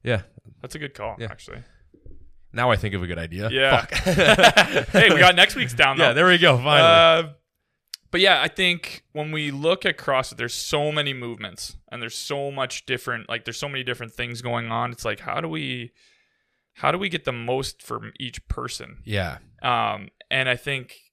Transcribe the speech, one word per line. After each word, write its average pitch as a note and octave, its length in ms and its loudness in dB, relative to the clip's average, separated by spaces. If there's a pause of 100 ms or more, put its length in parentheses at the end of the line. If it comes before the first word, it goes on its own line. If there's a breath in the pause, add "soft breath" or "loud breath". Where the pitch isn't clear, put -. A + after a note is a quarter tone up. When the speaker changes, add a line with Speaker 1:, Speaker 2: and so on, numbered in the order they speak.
Speaker 1:
Yeah. A#2 200 -2 (380)
Speaker 2:
That's B2+ 140 -16
a D3+ 40 -14
good D3 160 -12
call, G#2+ 240 -8
Speaker 1:
Yeah. A2+ 120 -10
Speaker 2:
actually. - 320 -18 (880)
Speaker 1:
Now A#2+ 200 0
I A2 60 4
think G2 180 -4
of F2+ 80 -4
a F2+ 40 -6
good E2+ 120 -6
idea. F2 320 -6
Speaker 2:
Yeah. C3 340 4
Speaker 1:
Fuck. - 60 -14
<laughs> F#3 960 4
Speaker 2:
<laughs> - 20 -12
Hey, G#3 240 6
we D3+ 60 4
got F3+ 160 8
next F#3+ 200 4
week's A3 200 -4
down, C3+ 240 4
Speaker 1:
Yeah, D3+ 100 4
Speaker 2:
though. A#2+ 60 2
Speaker 1:
there D#3+ 120 4
we F3 120 6
go, D#3+ 180 6
finally. E3 720 6
Speaker 2:
Uh, D3 40 -20 (760)
but F3 100 0
yeah, F#3 200 4
I D3+ 60 0
think F3 640 -4
when D3+ 200 -8
we D3+ 200 -6
look D#3 340 -2
at F3+ 140 -2
CrossFit, C3 380 -2
there's A#2 180 -6
so D3+ 360 -4
many D3 220 -4
movements A#2 640 -12 (140)
and A#2+ 100 -12
there's A2+ 140 -12
so C#3+ 340 -8
much C3+ 380 -8
different, A#2+ 420 -8
like, A2+ 160 -8
there's A#2 140 -10
so D3 100 -8
many C3+ 140 -8
different A#2+ 300 -8
things A#2+ 280 -10
going A#2 300 -6
on. A#2 200 -4
It's - 140 -16
like, G#2+ 140 -4
how - 220 -6
do E3 60 -8
we, C3 440 -8 (840)
how C#3 180 -2
do E3 60 -2
we G3 100 -6
get E3 180 -8
the C#3 60 -2
most B2 520 -6
from A2+ 360 -12
each - 280 -14
person? - 580 -12
Speaker 1:
Yeah. F#2 320 -4 (240)
Speaker 2:
Um, A2 480 -4 (220)
and C3 180 0
I B2 60 0
think C3 420 -10 (160)